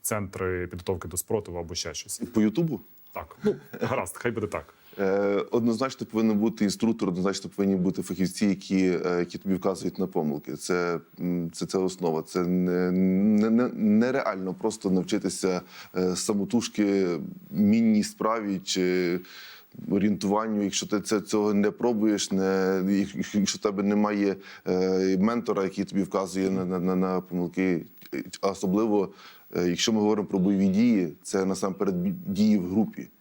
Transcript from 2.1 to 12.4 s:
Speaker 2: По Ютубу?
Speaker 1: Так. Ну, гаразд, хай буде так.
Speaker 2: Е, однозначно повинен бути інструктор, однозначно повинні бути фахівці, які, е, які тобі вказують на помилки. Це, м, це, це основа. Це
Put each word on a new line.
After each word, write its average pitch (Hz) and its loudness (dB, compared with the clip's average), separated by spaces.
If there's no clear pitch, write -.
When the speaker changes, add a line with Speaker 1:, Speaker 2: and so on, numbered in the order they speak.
Speaker 2:
По 110 4
Ютубу? 107 0
Speaker 1:
Так. 87 -12
Ну, 202 2
гаразд, - -4
хай 120 -2
буде 107 -4
так. - -8
Speaker 2:
Е, 98 0
однозначно 117 0
повинен 110 2
бути 110 2
інструктор, 104 0
однозначно 92 -2
повинні 98 2
бути 90 0
фахівці, 90 0
які, 95 2
е, 90 2
які 87 -4
тобі 95 0
вказують 90 -2
на 92 0
помилки. 73 -2
Це, 87 0
м, 87 -2
це, - -4
це 90 -2
основа. 90 0
Це 90 -2